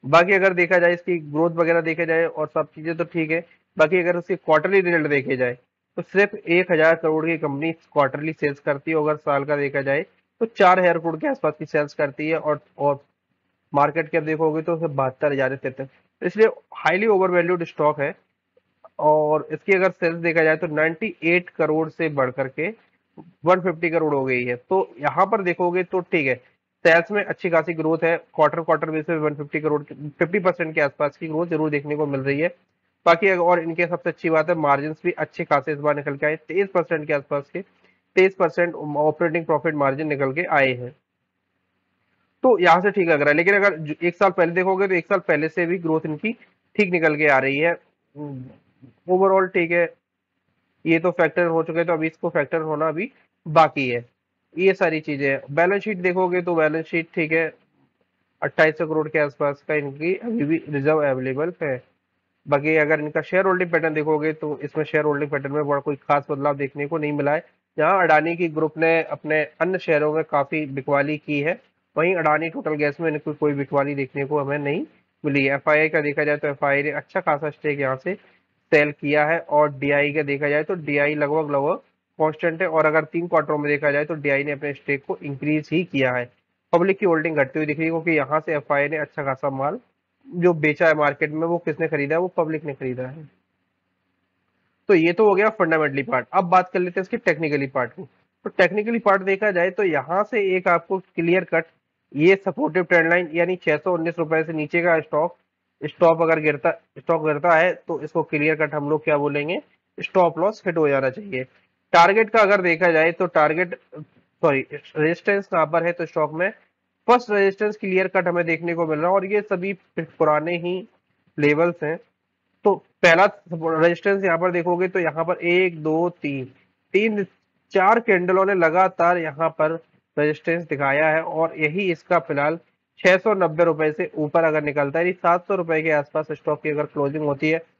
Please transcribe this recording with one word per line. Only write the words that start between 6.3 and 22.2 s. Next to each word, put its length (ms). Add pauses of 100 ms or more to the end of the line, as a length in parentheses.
एक 380
हजार 240
करोड़ 300
की 120
company 340
quarterly 600
sales 280
करती 300
है। 60
अगर 220
साल 260
का 120
देखा 260
जाए 200 (380)
तो 80
चार 320
हजार 180
करोड़ 180
के 120
आसपास 300
की 80
sales 280
करती 340
है 100
और, 220 (180)
और 220 (720)
market 360
कैप 160
देखोगे 380
तो 140
सिर्फ 160
बहत्तर 400
हजार 200
है, 40
तिहत्तर, 320 (340)
इसलिए 260 (280)
highly 320
overvalued 560
stock 360
है। 140 (840)
और 520
इसकी 200
अगर 180
sales 280
देखा 260
जाए 120
तो 100
नाइंटी 480 (100)
एट 260
करोड़ 380
से 220
बढ़ 200